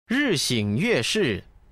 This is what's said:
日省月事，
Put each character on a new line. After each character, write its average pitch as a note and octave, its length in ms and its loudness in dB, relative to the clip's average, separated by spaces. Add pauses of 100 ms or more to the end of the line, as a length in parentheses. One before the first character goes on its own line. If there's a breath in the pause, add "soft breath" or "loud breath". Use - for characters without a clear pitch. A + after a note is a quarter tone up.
日 B3+ 300 0
省 G#2+ 400 0
月 F3 260 0
事， A#2 400 0 (300)